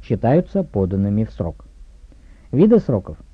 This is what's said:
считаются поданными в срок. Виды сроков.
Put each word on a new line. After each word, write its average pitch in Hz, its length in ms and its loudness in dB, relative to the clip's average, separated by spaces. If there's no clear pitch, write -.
считаются 120 540 0
поданными 98 600 -2
в 110 80 -10
срок. - 340 -10
Виды 208 280 4
сроков. 98 400 -4